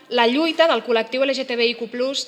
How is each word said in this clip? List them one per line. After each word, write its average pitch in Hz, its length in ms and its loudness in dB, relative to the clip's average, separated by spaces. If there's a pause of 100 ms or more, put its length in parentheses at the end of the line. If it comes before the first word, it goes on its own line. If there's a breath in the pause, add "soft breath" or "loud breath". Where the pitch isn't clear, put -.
(160)
la 233 160 4
lluita 320 380 2
del 233 160 2
col·lectiu 240 400 0
L 277 100 0
G 262 80 -4
T 247 160 -6
B 233 80 4
I 240 80 -2
Q 233 160 -8
plus, 262 360 -4